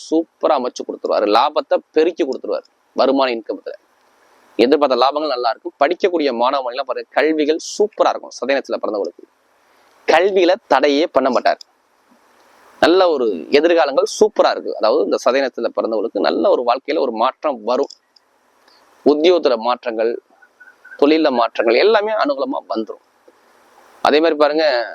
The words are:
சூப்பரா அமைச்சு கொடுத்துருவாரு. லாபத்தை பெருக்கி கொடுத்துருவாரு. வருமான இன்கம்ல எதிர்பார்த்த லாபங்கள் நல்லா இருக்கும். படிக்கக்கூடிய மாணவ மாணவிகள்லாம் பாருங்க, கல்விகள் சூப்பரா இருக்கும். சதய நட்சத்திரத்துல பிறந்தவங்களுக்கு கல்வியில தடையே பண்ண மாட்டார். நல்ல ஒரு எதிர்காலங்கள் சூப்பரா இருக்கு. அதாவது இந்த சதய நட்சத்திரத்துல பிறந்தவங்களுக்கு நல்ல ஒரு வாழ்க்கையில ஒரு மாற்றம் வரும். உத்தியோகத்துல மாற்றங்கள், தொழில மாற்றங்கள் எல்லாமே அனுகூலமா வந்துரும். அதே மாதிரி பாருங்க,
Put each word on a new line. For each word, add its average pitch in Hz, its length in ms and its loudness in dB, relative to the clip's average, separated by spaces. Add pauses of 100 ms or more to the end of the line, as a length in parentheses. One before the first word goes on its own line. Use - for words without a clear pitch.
சூப்பரா 160 540 -2
அமைச்சு 123 280 -8
கொடுத்துருவாரு. 95 380 -2 (100)
லாபத்தை 151 400 0 (200)
பெருக்கி 165 320 0
கொடுத்துருவாரு. 104 380 -8 (340)
வருமான 135 360 2
இன்கம்ல 107 380 -10 (880)
எதிர்பார்த்த 135 400 2
லாபங்கள் 147 300 -2
நல்லா 123 180 -2
இருக்கும். - 300 -12
படிக்கக்கூடிய 170 460 2 (120)
மாணவ 135 240 0
மாணவிகள்லாம் 127 260 -8
பாருங்க, 120 180 -8 (100)
கல்விகள் 156 440 0 (120)
சூப்பரா 190 400 0
இருக்கும். - 240 -14
சதய 135 180 -2
நட்சத்திரத்துல 113 280 -6
பிறந்தவங்களுக்கு 101 400 -6 (880)
கல்வியில 180 400 2 (200)
தடையே 143 320 2 (120)
பண்ண 135 180 2
மாட்டார். 95 260 0 (1200)
நல்ல 175 180 4 (140)
ஒரு 127 120 -2 (320)
எதிர்காலங்கள் 165 500 2 (100)
சூப்பரா 214 360 2
இருக்கு. 95 260 -8
அதாவது 117 280 2
இந்த 110 160 0
சதய 131 200 2
நட்சத்திரத்துல 120 340 -6
பிறந்தவங்களுக்கு 110 500 -4
நல்ல - 160 -2 (100)
ஒரு 139 140 -2
வாழ்க்கையில 139 380 -2
ஒரு 117 160 -6
மாற்றம் 131 360 -4 (120)
வரும். 131 220 -2 (1200)
உத்தியோகத்துல 151 440 2 (120)
மாற்றங்கள், 117 440 -4 (880)
தொழில 151 300 4 (100)
மாற்றங்கள் 113 440 0
எல்லாமே 214 280 2 (120)
அனுகூலமா 139 360 -4 (120)
வந்துரும். 110 320 -10 (1040)
அதே 139 160 4
மாதிரி 160 180 0
பாருங்க, 151 240 2 (280)